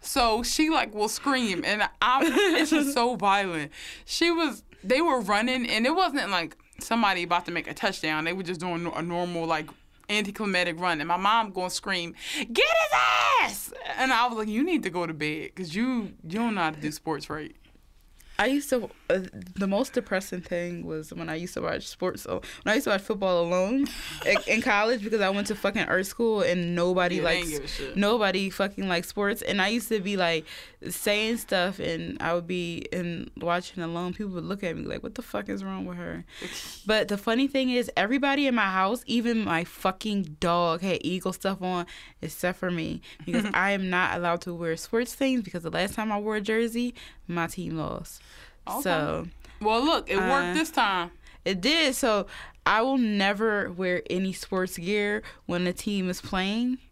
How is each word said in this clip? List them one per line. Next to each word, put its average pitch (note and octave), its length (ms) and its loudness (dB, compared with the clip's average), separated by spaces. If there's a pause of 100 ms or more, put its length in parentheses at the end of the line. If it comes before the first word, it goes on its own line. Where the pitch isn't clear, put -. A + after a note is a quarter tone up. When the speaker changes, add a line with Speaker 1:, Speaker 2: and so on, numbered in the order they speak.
Speaker 1:
So A#3 420 2
she, D#4 260 2
like, B3+ 240 2
will G#3 160 0
scream, A#3 560 0
and G#3 180 2 (180)
I, B3+ 200 4 (380)
it's D4+ 120 2
just D4 220 2
so B3 220 2
violent. F#3+ 560 2 (340)
She - 240 2
was, E4 340 0 (200)
they B3 180 4
were D4+ 200 4
running, A3+ 460 2
and A3 200 2
it D#4+ 80 4
wasn't, C#4+ 340 2
like, E3+ 260 -2 (240)
somebody G3+ 440 2
about F3 220 0
to F3 60 -6
make E3+ 160 -4
a - 60 -10
touchdown. D#3 520 -2
They E3+ 80 0
were F#3+ 100 -4
just F3 160 -6
doing E3+ 360 -4
a D#3 60 -4
normal, F3 460 -2
like, D#3 220 -2 (400)
anticlimactic G3+ 680 0
run, E3+ 220 0
and D#3 60 -4
my F3 100 2
mom G#3 340 2
gonna F#3 200 -4
scream, F3+ 420 -4 (240)
"Get C#4+ 280 2
his D#5+ 340 4 (420)
ass!" - 320 -4 (240)
And C4 160 2
I A#3+ 140 4
was A3+ 100 -2
like, G#3+ 100 -2
"You G#3+ 160 0
need E4 200 2
to F#3+ 80 -2
go F3 160 -2
to D#3+ 60 -4
bed, D3+ 420 -4
'cause F3 180 -8
you, A3+ 400 -2 (100)
you E3 160 -6
don't A#3 140 0
know G3 80 0
how D#3+ 100 2
to D3+ 80 -10
do D3+ 120 -4
sports D3+ 380 -6
right." D3+ 260 -8 (840)
Speaker 2:
I G#3 100 2
used C#4 240 0
to, A#3 180 0 (200)
uh, F#3 100 4 (360)
the G3 100 0
most G3+ 280 0
depressing G3 480 -2
thing F3 440 -4
was D#3 280 -8
when E3 160 -8
I D#3 60 -4
used F3 180 -8
to - 80 -4
watch - 260 -4
sports, - 380 -4
uh, - 160 -4 (220)
when G3 100 2
I - 0 -
used C4+ 100 2
to B3+ 60 0
watch G3 120 2
football F#3+ 440 2
alone F#3+ 420 2 (200)
Speaker 1:
<laughs> - 180 -8
Speaker 2:
in, G3+ 100 4 (100)
in A3 160 2
college, A3+ 400 2
because A3 200 0
I F#3+ 80 4
went G3+ 180 0
to G#3 80 -2
fucking G3 280 0
art F#3 220 2
school A3 360 0
and F3 340 2
nobody F3+ 400 2
Speaker 1:
Yeah, F#3 60 0
they E3+ 40 2 (120)
Speaker 2:
likes, F3 100 -2
Speaker 1:
ain't D#3+ 40 -4 (100)
give - 20 -10
a C#3+ 60 -10
shit. C3+ 260 -6
Speaker 2:
nobody G3+ 540 4
fucking G3 400 -2
likes F3 180 0
sports. G3+ 340 -2
And G3 200 0
I F#3+ 80 2
used A#3 180 -2
to A3 140 0
be, G3 160 -2
like, E3+ 260 2 (460)
saying G#3+ 480 0
stuff, F#3+ 420 -2
and E3+ 420 -4
I E3 120 0
would F3 120 -2
be E3+ 460 -4
in F3 460 -4
watching F3 440 -2
alone. E3+ 320 -4
People G3 200 -6
would E3+ 100 -6
look G3 220 -6
at E3 100 -4
me D#3+ 80 -8
like, - 180 -6
"What - 140 -10
the B3+ 60 -10
fuck G#3 260 -6
is G3 160 -6
wrong F#3+ 220 -6
with F3+ 120 -8
her?" E3+ 280 -10 (160)
Speaker 1:
<laughs> - 440 -12
Speaker 2:
But G#3+ 220 4
the G3+ 100 -2
funny A#3+ 300 2
thing C4 240 2
is, A#3+ 240 2
everybody C#4 520 2
in B3+ 60 2
my G#3+ 160 2
house, F#3+ 380 2
even A3+ 380 2
my E3+ 180 2
fucking F#3+ 800 -2
dog, E3+ 400 2
had F#3 240 0
Eagle F3+ 260 -2
stuff G3 300 -4
on, F3+ 240 -2 (360)
except F3+ 380 -4
for F#3 100 -2
me, E3+ 320 -2 (240)
because G#3 200 0
Speaker 1:
<laughs> G#3 80 -2
Speaker 2:
I G3 180 4
am F#3+ 180 0
not F3+ 280 2
allowed F3 240 0
to F3+ 120 -6
wear E3 220 -2
sports A#3 400 -2
things, C4 260 2
because F3 220 -6
the D#3+ 80 -4
last F#3 240 0
time A3 160 -2
I G#3 80 0
wore G#3+ 160 -2
a G#3+ 60 -2
jersey, A#3 520 0 (340)
my E3+ 200 -2
team E3 300 -6
lost. - 440 -6 (460)
Speaker 1:
Okay. G#3+ 140 -4
Speaker 2:
So, D#3+ 460 0 (340)
Speaker 1:
Well, A3 240 4
look, D4+ 240 2
it G3 80 2
worked C4+ 320 4
Speaker 2:
uh, F3+ 60 -2
Speaker 1:
this D#4+ 160 0
time. F#3+ 400 2 (320)
Speaker 2:
It F#3 180 0
did. C#4+ 320 4
So G#3+ 320 2 (400)
I G#3 160 6
will C4+ 160 2
never G#3 760 2
wear F3+ 380 0
any F#3+ 240 0
sports F#3 460 -2
gear G#3 420 0 (240)
when F3 200 0
the F3+ 80 0
team F#3+ 360 -2
is F3+ 100 -4
playing. A3 600 0 (120)